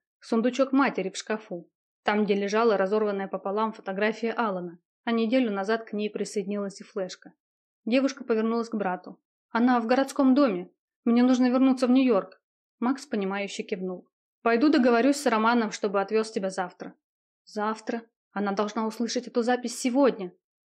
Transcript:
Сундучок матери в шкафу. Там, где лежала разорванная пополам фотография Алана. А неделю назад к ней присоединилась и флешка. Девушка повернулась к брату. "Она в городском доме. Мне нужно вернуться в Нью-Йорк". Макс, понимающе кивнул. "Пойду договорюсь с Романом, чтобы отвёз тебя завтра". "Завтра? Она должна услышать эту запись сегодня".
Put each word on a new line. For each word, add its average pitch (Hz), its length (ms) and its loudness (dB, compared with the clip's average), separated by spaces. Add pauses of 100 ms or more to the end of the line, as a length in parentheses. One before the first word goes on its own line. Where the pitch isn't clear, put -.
(200)
Сундучок 247 520 0
матери 202 400 0
в - 60 -14
шкафу. 190 520 -10 (340)
Там, 214 200 2
где 202 100 2
лежала 202 440 2
разорванная 196 500 0
пополам 202 440 -4
фотография 214 600 -4
Алана. 185 480 -4 (260)
А 240 60 -4
неделю 226 400 0
назад 202 360 -2
к - 60 -12
ней 208 160 -4
присоединилась 202 720 -6
и - 20 -20
флешка. - 500 -10 (520)
Девушка 262 380 0
повернулась 226 460 -2
к - 60 -6
брату. 185 440 -6 (300)
"Она 240 300 4
в 220 60 -2
городском 262 480 2
доме. 208 380 2 (320)
Мне 240 180 4
нужно 254 280 4
вернуться 262 380 2
в 240 40 4
Нью-Йорк". 254 500 2 (380)
Макс, 254 260 -2
понимающе 196 580 -4
кивнул. 185 440 -8 (340)
"Пойду 233 280 4
договорюсь 254 480 4
с - 100 -4
Романом, 226 440 2
чтобы 196 300 -2
отвёз 220 300 -2
тебя 190 180 -4
завтра". - 460 -8 (500)
"Завтра? 220 560 -6 (300)
Она 202 200 -4
должна 208 360 -2
услышать 233 400 -4
эту 240 160 -2
запись 240 360 -2
сегодня". 233 540 0 (340)